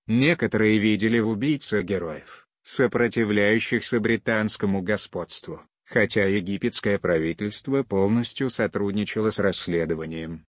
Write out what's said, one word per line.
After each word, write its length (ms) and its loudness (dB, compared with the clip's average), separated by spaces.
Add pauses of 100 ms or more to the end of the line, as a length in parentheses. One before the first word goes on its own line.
Некоторые 680 2
видели 400 2
в 100 0
убийце 540 -2
героев, 640 -8 (160)
сопротивляющихся 1400 2
британскому 840 0
господству, 800 -6 (220)
хотя 400 2
египетское 720 0
правительство 840 -2
полностью 680 0
сотрудничало 840 -2
с 80 -4
расследованием. 1120 -2